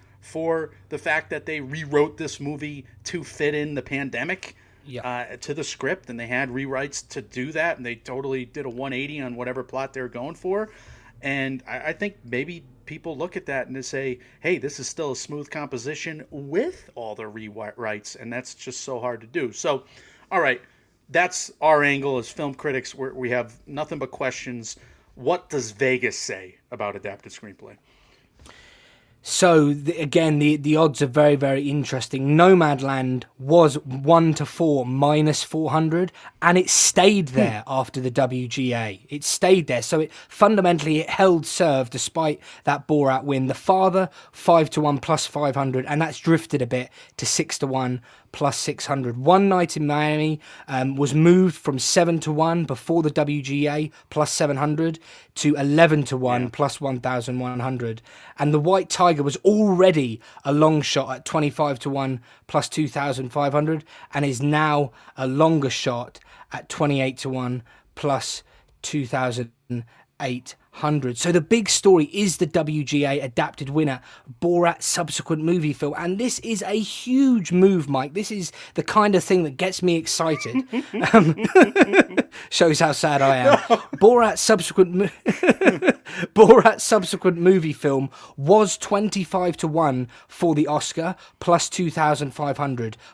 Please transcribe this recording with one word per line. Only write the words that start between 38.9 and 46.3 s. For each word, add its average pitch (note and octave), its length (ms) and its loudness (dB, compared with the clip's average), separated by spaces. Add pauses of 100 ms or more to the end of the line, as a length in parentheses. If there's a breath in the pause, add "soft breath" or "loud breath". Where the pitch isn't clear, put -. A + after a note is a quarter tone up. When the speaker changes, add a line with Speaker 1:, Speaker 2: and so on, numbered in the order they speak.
Speaker 2:
It D3 120 -10
stayed F#3 440 2
there. B2 160 -2
So, D#3+ 180 0
it D#3 100 -4 (160 loud breath)
fundamentally, F3 760 2
it D#3 100 -6
held F3+ 340 4
serve C3+ 460 0
despite D#3 500 -4 (240 loud breath)
that C#3+ 240 -2
Borat C#3 360 2
win. C3+ 220 -2
The B2 80 -2
Father, F#3+ 540 2 (240 loud breath)
five E3 380 2
to D3+ 100 -2
one, D3 160 0
plus D3+ 300 -2
five D3 280 -4
hundred, C3 300 -2
and D3 160 -2
that's D#3+ 180 -4
drifted D#3+ 440 0